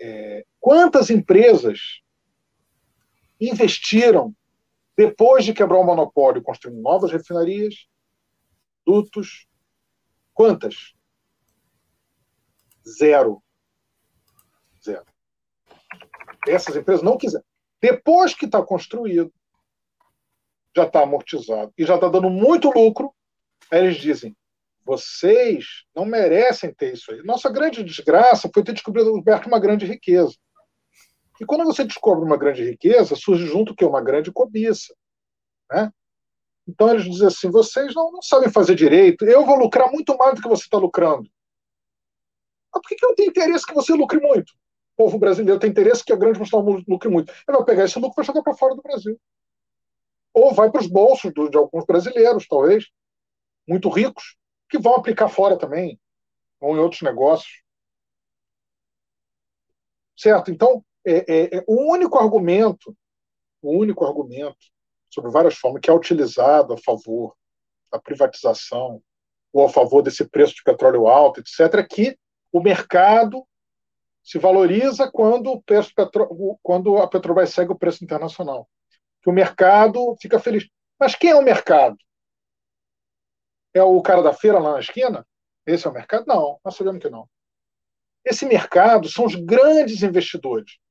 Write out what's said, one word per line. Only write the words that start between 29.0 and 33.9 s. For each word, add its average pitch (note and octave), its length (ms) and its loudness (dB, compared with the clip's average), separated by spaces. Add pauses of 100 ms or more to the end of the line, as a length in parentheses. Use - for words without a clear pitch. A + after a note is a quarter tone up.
descoberto G#3+ 360 0
uma A#3 140 0
grande G#3 240 -2
riqueza. F3 500 0 (1080)
E A3+ 40 -14
quando D#4 200 -2
você D#4 200 -2
descobre F#3 400 -2
uma D3+ 140 -2
grande C#3 260 -4
riqueza, F#3 500 2
surge F3 320 -2
junto G#3 280 -4
que F#3+ 100 -2
uma C#3 160 0